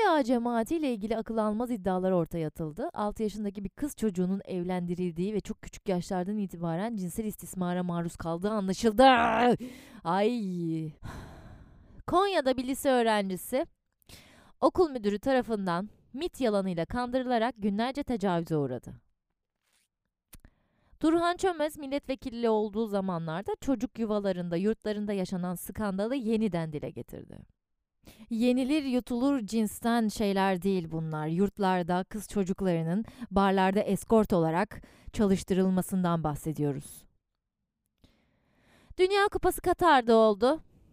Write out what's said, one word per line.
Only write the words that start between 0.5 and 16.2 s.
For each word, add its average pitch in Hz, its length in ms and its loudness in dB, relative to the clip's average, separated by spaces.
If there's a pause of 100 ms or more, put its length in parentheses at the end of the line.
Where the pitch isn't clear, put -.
ile 294 180 0
ilgili 214 240 -4
akıl 220 200 -4
almaz 214 340 -2
iddialar 185 400 0
ortaya 165 360 0
atıldı. 165 460 -6
Altı 208 300 -4
yaşındaki 208 400 -6
bir 196 60 -8
kız - 260 -6
çocuğunun 185 500 -2
evlendirildiği 180 880 -4
ve 202 60 -2
çok - 220 -8
küçük - 280 -10
yaşlardan 185 480 -2
itibaren 180 580 -4
cinsel 185 300 -6
istismara 180 580 -4
maruz 170 320 -4
kaldığı 175 340 -4
anlaşıldı. 214 540 4 (1000)
Ay. 196 280 2 (1800)
Konya'da 330 500 2
bir 254 100 -6
lise 277 220 -2
öğrencisi 226 760 0 (960)
okul 330 280 4
müdürü 208 300 -2
tarafından 208 720 0 (240)
mit 302 280 -6